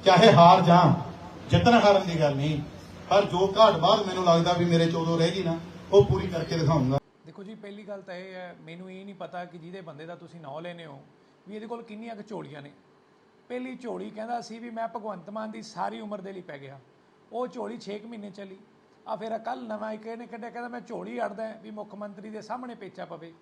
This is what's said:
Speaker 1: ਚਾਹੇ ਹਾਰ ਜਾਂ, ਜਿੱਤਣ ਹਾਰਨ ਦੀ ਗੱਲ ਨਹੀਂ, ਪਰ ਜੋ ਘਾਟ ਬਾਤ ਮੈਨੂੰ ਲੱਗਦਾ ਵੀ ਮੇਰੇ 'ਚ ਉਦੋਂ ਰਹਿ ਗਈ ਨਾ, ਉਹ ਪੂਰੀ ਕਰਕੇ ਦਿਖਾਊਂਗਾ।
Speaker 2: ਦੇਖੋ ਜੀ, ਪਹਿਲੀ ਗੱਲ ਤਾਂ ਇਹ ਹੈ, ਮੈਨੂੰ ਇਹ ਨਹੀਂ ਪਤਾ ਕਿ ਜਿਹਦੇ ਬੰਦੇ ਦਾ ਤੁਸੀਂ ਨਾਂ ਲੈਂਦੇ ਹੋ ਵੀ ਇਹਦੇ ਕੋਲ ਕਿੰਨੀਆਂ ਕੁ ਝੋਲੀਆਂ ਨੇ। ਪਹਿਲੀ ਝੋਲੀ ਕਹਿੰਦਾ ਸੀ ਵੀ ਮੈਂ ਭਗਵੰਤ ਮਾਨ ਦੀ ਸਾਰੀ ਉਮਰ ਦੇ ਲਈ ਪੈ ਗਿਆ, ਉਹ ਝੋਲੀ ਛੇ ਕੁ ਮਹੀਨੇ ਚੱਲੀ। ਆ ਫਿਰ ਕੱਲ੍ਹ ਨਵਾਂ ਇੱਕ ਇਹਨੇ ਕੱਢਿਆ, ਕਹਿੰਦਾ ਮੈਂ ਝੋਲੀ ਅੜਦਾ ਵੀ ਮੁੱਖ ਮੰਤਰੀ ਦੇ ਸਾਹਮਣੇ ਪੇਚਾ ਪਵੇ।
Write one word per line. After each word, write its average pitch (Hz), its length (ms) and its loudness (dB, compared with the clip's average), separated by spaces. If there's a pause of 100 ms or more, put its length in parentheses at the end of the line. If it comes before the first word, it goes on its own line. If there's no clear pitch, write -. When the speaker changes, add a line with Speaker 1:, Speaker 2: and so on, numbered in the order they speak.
Speaker 1:
ਚਾਹੇ 190 280 10
ਹਾਰ 170 280 10
ਜਾਂ, 170 340 6 (540)
ਜਿੱਤਣ 233 260 6
ਹਾਰਨ 196 320 6
ਦੀ 165 140 -2
ਗੱਲ 143 160 2
ਨਹੀਂ, 147 260 -2 (480)
ਪਰ 202 140 4
ਜੋ 190 340 0
ਘਾਟ 208 180 8
ਬਾਤ 196 300 2
ਮੈਨੂੰ 180 180 -4
ਲੱਗਦਾ 170 280 4
ਵੀ 175 120 2
ਮੇਰੇ 165 220 4
'ਚ 165 80 0
ਉਦੋਂ 165 240 -2
ਰਹਿ 170 120 2
ਗਈ 185 120 -4
ਨਾ, 165 160 -4 (340)
ਉਹ 202 120 8
ਪੂਰੀ 185 220 0
ਕਰਕੇ 165 320 -6
ਦਿਖਾਊਂਗਾ। 139 400 2 (280)
Speaker 2:
ਦੇਖੋ 160 160 -18
ਜੀ, 214 120 -16
ਪਹਿਲੀ 202 340 -16
ਗੱਲ 196 140 -12
ਤਾਂ 185 120 -16
ਇਹ 185 200 -14
ਹੈ, 180 260 -16
ਮੈਨੂੰ 175 320 -18
ਇਹ 190 120 -18
ਨਹੀਂ 202 100 -16
ਪਤਾ 180 300 -12
ਕਿ 175 140 -18
ਜਿਹਦੇ 175 220 -16
ਬੰਦੇ 160 260 -18
ਦਾ 170 80 -14
ਤੁਸੀਂ 170 260 -20
ਨਾਂ 151 220 -14
ਲੈਂਦੇ 170 240 -14
ਹੋ 143 160 -20 (460)
ਵੀ 202 60 -16
ਇਹਦੇ 214 120 -12
ਕੋਲ 233 160 -12
ਕਿੰਨੀਆਂ 226 340 -14
ਕੁ 208 60 -16
ਝੋਲੀਆਂ 151 400 -14
ਨੇ। 143 80 -20 (760)
ਪਹਿਲੀ 254 280 -10
ਝੋਲੀ 214 340 -10
ਕਹਿੰਦਾ 220 300 -8
ਸੀ 226 180 -16
ਵੀ 233 120 -14
ਮੈਂ 226 180 -8
ਭਗਵੰਤ 202 420 -10
ਮਾਨ 220 200 -10
ਦੀ 220 120 -14
ਸਾਰੀ 208 380 -8
ਉਮਰ 208 200 -10
ਦੇ 190 120 -14
ਲਈ 185 80 -14
ਪੈ 147 180 -16
ਗਿਆ, 135 220 -18 (520)
ਉਹ 247 140 -6
ਝੋਲੀ 226 320 -10
ਛੇ 202 200 -12
ਕੁ 226 100 -16
ਮਹੀਨੇ 208 220 -14
ਚੱਲੀ। 196 280 -18 (500)
ਆ 214 80 -6
ਫਿਰ 220 220 -8
ਕੱਲ੍ਹ 240 300 -10
ਨਵਾਂ 214 240 -8
ਇੱਕ 214 140 -14
ਇਹਨੇ 233 200 -14
ਕੱਢਿਆ, 226 240 -14
ਕਹਿੰਦਾ 240 180 -12
ਮੈਂ 240 120 -12
ਝੋਲੀ 214 400 -12
ਅੜਦਾ 214 320 -8 (100)
ਵੀ 214 80 -18
ਮੁੱਖ 208 240 -16
ਮੰਤਰੀ 208 360 -16
ਦੇ 214 120 -14
ਸਾਹਮਣੇ 240 320 -12
ਪੇਚਾ 185 300 -14
ਪਵੇ। 165 380 -16